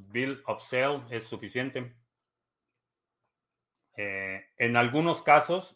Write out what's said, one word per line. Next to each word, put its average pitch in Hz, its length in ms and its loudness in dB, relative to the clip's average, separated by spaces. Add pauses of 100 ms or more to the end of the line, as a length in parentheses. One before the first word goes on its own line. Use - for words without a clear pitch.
(120)
bill 131 340 -4
of 107 160 -4
sale 135 480 -2
es 113 140 -8
suficiente. 123 720 -8 (2000)
Eh, 95 500 -8 (100)
en 117 200 2
algunos 143 460 2
casos, 151 540 4